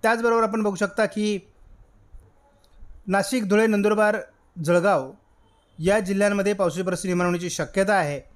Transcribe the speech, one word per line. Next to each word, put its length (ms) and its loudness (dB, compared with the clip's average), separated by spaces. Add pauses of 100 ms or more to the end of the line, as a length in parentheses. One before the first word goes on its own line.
त्याचबरोबर 400 2
आपण 200 0
बघू 120 0
शकता 320 -2
की 320 -2 (1700)
नाशिक, 420 0
धुळे, 180 4
नंदुरबार, 500 2 (480)
जळगाव 480 2 (680)
या 200 2
जिल्ह्यांमध्ये 540 0
पावसाची 300 -2
परिस्थिती 260 -4
निर्माण 180 0
होण्याची 240 -2
शक्यता 440 -2
आहे. 260 -2 (160)